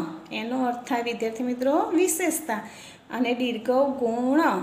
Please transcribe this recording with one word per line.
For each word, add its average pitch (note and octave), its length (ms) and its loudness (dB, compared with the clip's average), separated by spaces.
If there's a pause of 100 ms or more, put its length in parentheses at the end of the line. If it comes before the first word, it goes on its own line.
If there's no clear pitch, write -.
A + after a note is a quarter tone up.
(320)
એનો A#3+ 320 -2
અર્થ A#3+ 240 -4
થાય A#3+ 140 0
વિદ્યાર્થી A3+ 400 -4
મિત્રો B3+ 400 2
વિશેષતા. E4+ 800 0 (500)
અને A#3+ 240 0
દીર્ઘ A#3 360 -2 (280)
ગુણ, B3 420 2 (220)